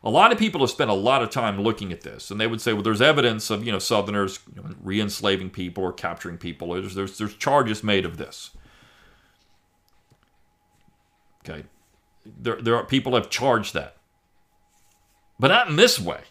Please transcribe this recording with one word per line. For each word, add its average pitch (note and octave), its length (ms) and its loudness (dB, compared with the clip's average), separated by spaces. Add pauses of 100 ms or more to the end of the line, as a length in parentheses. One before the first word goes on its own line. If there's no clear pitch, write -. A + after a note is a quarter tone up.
a A2+ 60 -2
lot F#3 220 8
of C4 60 2
people F3 240 0
have B2 80 4
spent A#2+ 220 0
a G2 40 4
lot A#2+ 280 2
of G#2+ 80 -4
time G#2 300 -2
looking G#2 300 -2
at E2 100 -12
this, A#1 280 -16
and G#2 100 -8
they A2 60 0
would A2+ 160 -4
say, A#2 120 0
"Well, G#2 100 -2
there's A2 180 2
evidence B2+ 480 4
of, A2 160 -2
you A2+ 60 -4
know, F#2+ 80 -2
Southerners, G2+ 600 0 (160)
you F#2+ 60 -18
know, - 80 -14 (140)
re-enslaving G2 640 0
people F#2 340 -6
or F2+ 80 -2
capturing E2+ 460 -8
people. F2 360 -8
There's, F#2+ 200 -6
there's, G2 240 -6
there's G#2 180 -6
charges B2+ 480 0
made G2+ 220 2
of E2 120 -8
this." - 340 -14 (3000)
Okay. D2+ 260 -14 (580)
There, A2 380 -6
there A#2 140 4
are, G#2 100 -2
people C3 300 0
have - 160 0
charged A#2+ 420 0
that. C2+ 240 -8 (1400)
But C3 80 4
not G#3+ 220 6
in D3+ 60 -2
this A3 240 6
way. E2+ 320 -6